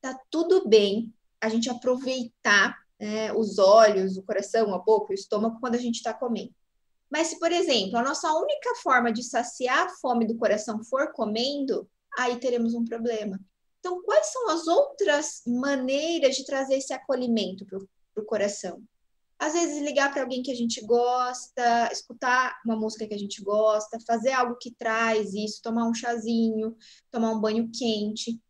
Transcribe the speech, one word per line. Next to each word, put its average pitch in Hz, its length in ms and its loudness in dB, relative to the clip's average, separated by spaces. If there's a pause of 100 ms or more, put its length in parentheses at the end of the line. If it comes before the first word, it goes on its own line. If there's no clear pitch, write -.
Tá 262 160 -8 (140)
tudo 339 380 2
bem 208 440 4 (280)
a 220 80 -2
gente 226 200 0
aproveitar, 240 1080 0 (220)
né, 214 320 -4
os 202 260 -2
olhos, 196 580 8
o 190 60 -10
coração, 208 500 -2
a 180 60 -4
boca, 208 320 2
o 190 40 -2
estômago 214 440 -4
quando 240 160 -4
a 240 40 0
gente 240 240 -4
tá 220 120 -6
comendo. 233 400 -6 (560)
Mas 320 180 0
se, - 120 -10
por 339 100 2
exemplo, 254 460 0
a 233 60 2
nossa 311 300 -2
única 494 500 -2
forma 240 300 2
de 240 100 -4
saciar 262 640 -2
a - 20 -6
fome 240 380 0
do 226 100 -4
coração 214 480 -2
for 285 280 -2
comendo, 240 760 -4 (280)
aí 247 200 0
teremos 240 380 -2
um 233 100 -2
problema. 226 560 -6 (440)
Então, 359 180 -4
quais 622 300 4
são 494 160 -4
as 320 180 0
outras 330 800 2
maneiras 269 880 0
de 269 100 -8
trazer 269 300 -2
esse 269 180 -6
acolhimento 233 720 -2
pro, 196 200 -12 (280)
pro 214 100 -8
coração? - 580 -4 (560)
Às 302 140 -2
vezes, 302 300 0
ligar 277 280 2
pra 277 120 -4
alguém 254 200 -4
que 262 80 -6
a 254 40 -2
gente 240 320 -4
gosta, 240 1080 2
escutar 247 720 -2
uma 220 120 0
música 220 300 -6
que 214 60 -8
a 202 60 -6
gente 202 240 -8
gosta, 214 640 2
fazer 233 260 0
algo 240 260 0
que 240 120 -12
traz 220 640 0
isso, 214 280 -4
tomar 233 240 0
um 233 60 2
chazinho, 226 840 0 (360)
tomar 226 200 0
um 220 100 0
banho 220 300 0
quente. 220 800 -2